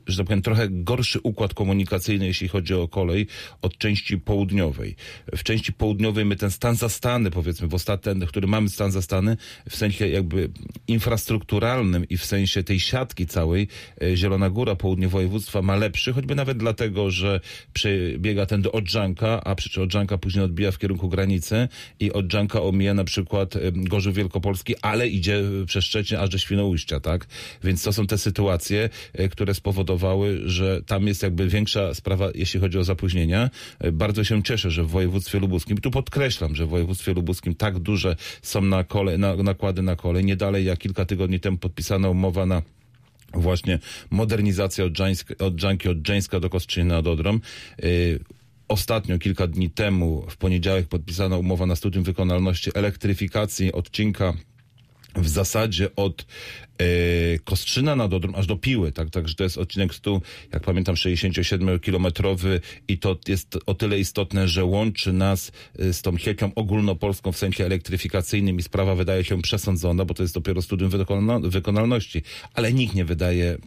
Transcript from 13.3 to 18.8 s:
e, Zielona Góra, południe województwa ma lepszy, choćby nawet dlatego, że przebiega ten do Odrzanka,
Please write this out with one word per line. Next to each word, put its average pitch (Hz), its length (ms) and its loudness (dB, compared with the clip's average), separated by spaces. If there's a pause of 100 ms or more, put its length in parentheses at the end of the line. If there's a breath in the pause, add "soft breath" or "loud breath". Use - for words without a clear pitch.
e, 90 160 2
Zielona 95 320 2
Góra, 107 260 0
południe 92 320 0
województwa 95 540 0
ma 98 140 2
lepszy, 107 380 0
choćby 135 220 -2
nawet 135 220 0
dlatego, 104 540 0
że 98 280 0 (340 loud breath)
przebiega 98 720 0
ten 101 160 2
do 95 100 0
Odrzanka, 107 720 0